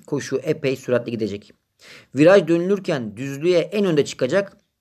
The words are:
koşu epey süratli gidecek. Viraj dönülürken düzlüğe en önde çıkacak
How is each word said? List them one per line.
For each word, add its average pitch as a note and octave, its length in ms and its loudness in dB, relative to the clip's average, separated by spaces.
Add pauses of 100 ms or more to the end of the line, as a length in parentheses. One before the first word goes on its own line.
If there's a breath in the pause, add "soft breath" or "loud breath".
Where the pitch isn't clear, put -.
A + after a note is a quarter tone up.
koşu C3+ 300 -4
epey C3+ 380 -4
süratli A#2+ 360 -4
gidecek. G#2 420 -8 (640 loud breath)
Viraj E3 320 6
dönülürken E3+ 720 -2
düzlüğe C#3+ 420 -2
en G3+ 260 -2
önde D#3 200 2
çıkacak F3 520 -2 (240)